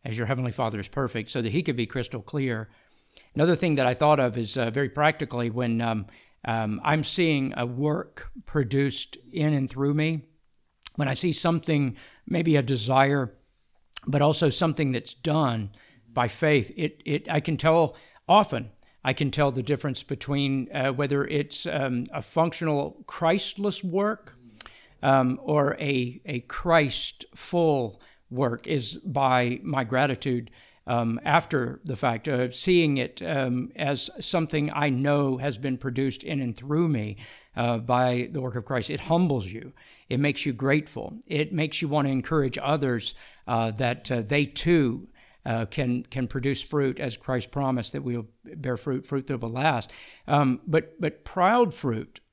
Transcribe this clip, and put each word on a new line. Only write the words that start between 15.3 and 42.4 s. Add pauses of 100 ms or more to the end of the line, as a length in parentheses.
by
faith,
it,
it,
I
can
tell (340)
often, (340)
I
can
tell
the
difference
between,
uh,
whether
it's,
um,
a
functional
Christless
work, (680)
um,
or
a,
a
Christ-full (280)
work
is
by
my
gratitude, (360)
um,
after
the
fact,
uh,
seeing
it,
um,
as (120)
something
I
know
has
been
produced
in
and
through
me, (380)
uh,
by
the
work
of
Christ.
It
humbles
you. (340)
It
makes
you
grateful.
It
makes
you
want
to
encourage